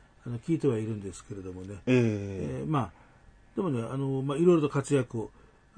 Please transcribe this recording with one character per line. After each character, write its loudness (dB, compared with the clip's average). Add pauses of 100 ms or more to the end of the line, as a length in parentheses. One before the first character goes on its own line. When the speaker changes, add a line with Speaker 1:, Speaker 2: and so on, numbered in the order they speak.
(280)
Speaker 1:
あ -8
の、 -4
聞 -2
い 0
て 2
は 2
い -2
る -4
ん -4
で -8
す -16
け -10
れ -10
ど -10
も -10
ね。 -10 (100)
Speaker 2:
え 4
え。 0
Speaker 1:
え -6
ー、 -2
ま 2
あ、 -4 (640)
で 0
も 0
ね、 0
あ -6
の、 -2
ま -2
あ、 -4
い 4
ろ 8
い 8
ろ 2
と 2
活 0
躍 2
を。 -8 (460)